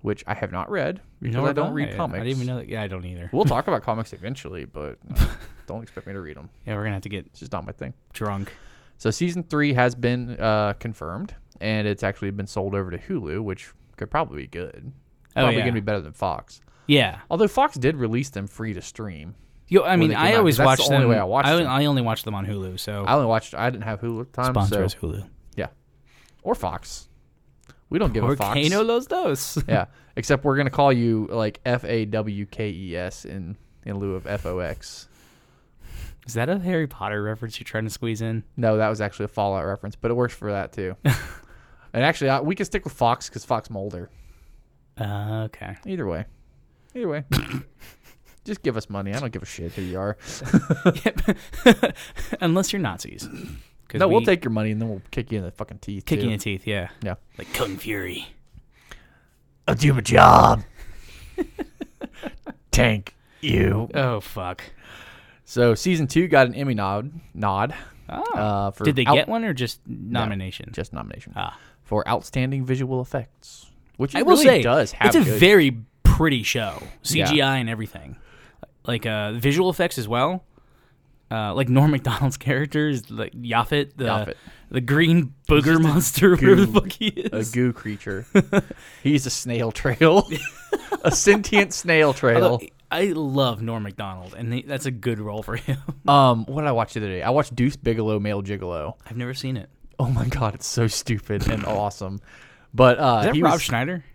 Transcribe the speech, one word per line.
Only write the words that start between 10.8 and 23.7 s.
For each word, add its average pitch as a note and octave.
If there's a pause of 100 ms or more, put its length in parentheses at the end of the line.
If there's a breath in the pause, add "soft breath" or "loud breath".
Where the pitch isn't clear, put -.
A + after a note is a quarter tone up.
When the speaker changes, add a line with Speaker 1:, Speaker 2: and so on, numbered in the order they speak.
Speaker 1:
and G#2+
it's G2+
actually G2
been G2+
sold G2
over F#2+
to F2
Hulu, G#2
which F#2+ (260)
could G#2
probably C#3+
be C2
good. F2 (440)
Speaker 2:
Oh, -
Speaker 1:
Probably A#2+
Speaker 2:
yeah. A2+
Speaker 1:
gonna A#2
be A2
better G#2
than D2+
Fox. - (280 soft breath)
Speaker 2:
Yeah. A2+ (100)
Speaker 1:
Although F#3+
Fox -
did C3+
release B2
them G2+
free A2
to F2
stream F2+ (340)
Speaker 2:
Yo, F3+
I F3
Speaker 1:
when F3+
Speaker 2:
mean, D#3+
Speaker 1:
they G#2+
came -
Speaker 2:
I F#3+
Speaker 1:
out, A3+
Speaker 2:
always E3
Speaker 1:
'cause C#3
that's C3
Speaker 2:
watched C#3+
Speaker 1:
the C#3
only C3+
Speaker 2:
them. -
Speaker 1:
way A2
I G2
watched C3
Speaker 2:
I, D#3+
Speaker 1:
them. E3
Speaker 2:
I C#3
only C#3
watched A2+
them G#2+
on G2
Hulu, F#2+
so G#2
Speaker 1:
I A2+
only C#3+
watched, A2+
I A#2+
didn't A2